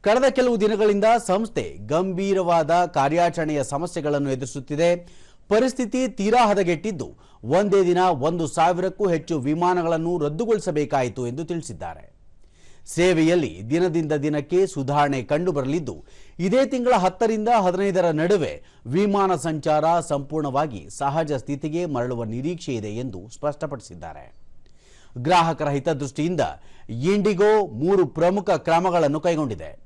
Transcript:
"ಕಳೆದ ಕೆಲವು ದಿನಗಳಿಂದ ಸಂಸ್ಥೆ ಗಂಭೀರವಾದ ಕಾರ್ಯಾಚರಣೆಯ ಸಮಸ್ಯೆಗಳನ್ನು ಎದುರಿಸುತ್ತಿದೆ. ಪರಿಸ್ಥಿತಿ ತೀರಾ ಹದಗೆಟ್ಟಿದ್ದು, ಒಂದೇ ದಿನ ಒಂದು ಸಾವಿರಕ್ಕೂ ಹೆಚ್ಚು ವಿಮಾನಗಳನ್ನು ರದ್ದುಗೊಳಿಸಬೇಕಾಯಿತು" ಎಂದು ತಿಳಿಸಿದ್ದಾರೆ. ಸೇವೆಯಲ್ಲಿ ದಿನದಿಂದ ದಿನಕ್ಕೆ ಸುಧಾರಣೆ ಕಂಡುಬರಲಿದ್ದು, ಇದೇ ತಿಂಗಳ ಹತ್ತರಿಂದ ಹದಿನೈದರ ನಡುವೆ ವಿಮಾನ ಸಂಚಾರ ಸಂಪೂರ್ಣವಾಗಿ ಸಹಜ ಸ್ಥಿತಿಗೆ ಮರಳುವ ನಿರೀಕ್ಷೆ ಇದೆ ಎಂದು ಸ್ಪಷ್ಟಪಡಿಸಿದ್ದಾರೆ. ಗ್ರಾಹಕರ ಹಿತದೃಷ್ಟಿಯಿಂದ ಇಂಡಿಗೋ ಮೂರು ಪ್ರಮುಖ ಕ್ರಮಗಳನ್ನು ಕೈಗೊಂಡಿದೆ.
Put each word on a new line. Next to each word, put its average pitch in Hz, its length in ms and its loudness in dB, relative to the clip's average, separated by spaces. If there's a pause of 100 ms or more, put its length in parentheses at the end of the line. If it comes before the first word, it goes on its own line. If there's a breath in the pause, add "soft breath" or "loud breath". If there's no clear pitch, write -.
"ಕಳೆದ 240 300 2
ಕೆಲವು 247 300 2
ದಿನಗಳಿಂದ 208 440 2 (220)
ಸಂಸ್ಥೆ 180 540 -2
ಗಂಭೀರವಾದ 175 1040 0
ಕಾರ್ಯಾಚರಣೆಯ 156 800 0
ಸಮಸ್ಯೆಗಳನ್ನು 147 680 -2
ಎದುರಿಸುತ್ತಿದೆ. 143 680 -2 (520 soft breath)
ಪರಿಸ್ಥಿತಿ 254 600 0
ತೀರಾ 220 380 2
ಹದಗೆಟ್ಟಿದ್ದು, 175 680 0 (280 soft breath)
ಒಂದೇ 185 420 4
ದಿನ 175 120 4
ಒಂದು 170 480 0
ಸಾವಿರಕ್ಕೂ 180 640 0
ಹೆಚ್ಚು 165 300 -2
ವಿಮಾನಗಳನ್ನು 165 800 0
ರದ್ದುಗೊಳಿಸಬೇಕಾಯಿತು" 147 1080 -2
ಎಂದು 131 180 -6
ತಿಳಿಸಿದ್ದಾರೆ. 92 680 -10 (760 soft breath)
ಸೇವೆಯಲ್ಲಿ 160 840 2
ದಿನದಿಂದ 160 420 0
ದಿನಕ್ಕೆ 151 540 0
ಸುಧಾರಣೆ 143 560 0
ಕಂಡುಬರಲಿದ್ದು, 147 840 -4 (340 soft breath)
ಇದೇ 214 280 2
ತಿಂಗಳ 247 280 0
ಹತ್ತರಿಂದ 214 540 0
ಹದಿನೈದರ 185 640 2
ನಡುವೆ 156 520 0 (240 soft breath)
ವಿಮಾನ 196 480 2
ಸಂಚಾರ 156 680 0
ಸಂಪೂರ್ಣವಾಗಿ 139 880 -4
ಸಹಜ 147 420 -2
ಸ್ಥಿತಿಗೆ 147 540 -4
ಮರಳುವ 123 380 -4
ನಿರೀಕ್ಷೆ 135 500 -6
ಇದೆ 107 140 -6
ಎಂದು 107 400 -8
ಸ್ಪಷ್ಟಪಡಿಸಿದ್ದಾರೆ. 139 1040 -10 (840 soft breath)
ಗ್ರಾಹಕರ 156 500 2
ಹಿತದೃಷ್ಟಿಯಿಂದ 147 720 -2 (480 soft breath)
ಇಂಡಿಗೋ 196 800 2
ಮೂರು 165 400 2
ಪ್ರಮುಖ 175 440 0
ಕ್ರಮಗಳನ್ನು 165 680 2
ಕೈಗೊಂಡಿದೆ. 117 640 -2